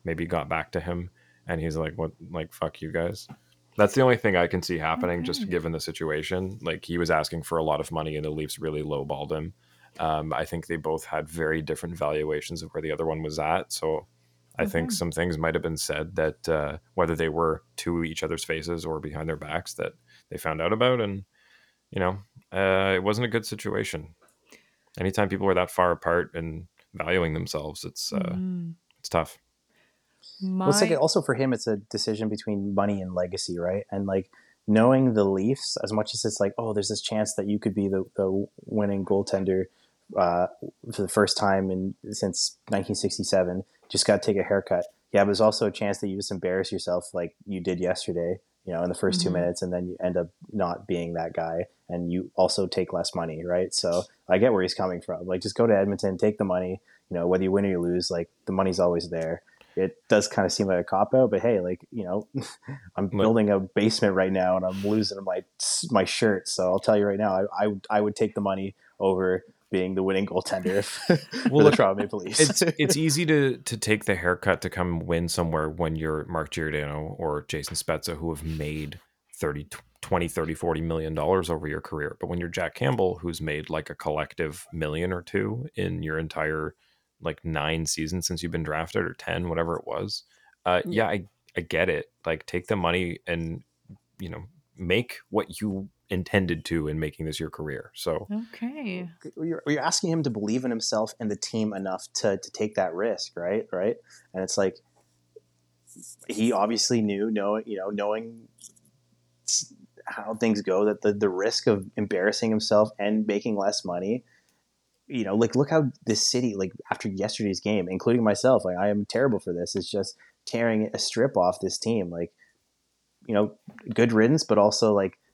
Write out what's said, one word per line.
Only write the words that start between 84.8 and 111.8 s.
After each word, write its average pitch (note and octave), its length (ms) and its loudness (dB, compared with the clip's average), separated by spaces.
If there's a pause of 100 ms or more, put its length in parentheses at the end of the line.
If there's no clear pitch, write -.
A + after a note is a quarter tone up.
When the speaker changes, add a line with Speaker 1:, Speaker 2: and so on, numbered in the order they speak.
Speaker 1:
or F2 100 -6
two G#2 540 -4
in F#2 260 -4
your D#2 160 -4
entire, D#2 560 -4 (460)
like, - 240 -6
nine D#2+ 420 -2
seasons D#2+ 400 -2
since E2+ 160 -6
you've E2+ 80 -4
been E2 140 -4
drafted, D#2+ 400 -2
or F2 100 -6
ten, F2 340 -4
whatever E2 280 0
it - 100 -8
was, - 380 -6 (420)
uh, F2+ 180 4
Speaker 2:
Yeah. G#2 200 0
Speaker 1:
yeah, G2+ 40 0
I, F#2+ 160 -2 (320)
I F2+ 40 -2
get E2 280 0
it. E2 180 0 (200)
Like, D#2+ 180 -2
take F2+ 220 -4
the A2+ 100 0
money F2 480 0
and, E2+ 380 -4 (560)
you F2+ 120 -8
know, E2 160 -12 (300)
make F#2+ 420 0 (100)
what G2 320 -2
you G2 300 -4 (180)
intended F2+ 560 0
to D#2+ 240 -2
in D2+ 100 -2
making D#2 260 -4
this D#2 140 -6
your D#2 120 -6
career. D2 440 -10
So D#2+ 380 -4
Speaker 2:
Okay. A3+ 760 -8 (280)
Speaker 3:
You're, E3 280 -4
you're C#3+ 160 0
asking E3+ 300 0
him E3 140 2
to C3+ 60 0
believe A2 340 0
in B2 80 0
himself A2 480 -2
and A2 100 -2
the G#2 60 -2
team G#2+ 360 -2
enough F#2+ 420 -6
to, G2+ 220 2
to - 140 -10
take G#2+ 240 -4
that F#2 200 0
risk, G2+ 420 -4
right? F2+ 360 -2
Right? G2+ 240 0 (380)
And F#2 80 -4
it's - 160 -4
like, F#2+ 180 2 (1500)
he A2+ 240 2
obviously A2 480 2
knew, G#2 300 0
know-, G#2 340 0
you A2 120 -6
know, F#2+ 140 -6
knowing A2 580 -4 (1000)
s-, - 240 -2 (340)
how A2 280 -8
things G#2+ 280 2
go, F#2+ 240 4
that G#2 160 0
the, G#2+ 100 4
the G2+ 160 2
risk F#2+ 380 0
of G2+ 200 4 (100)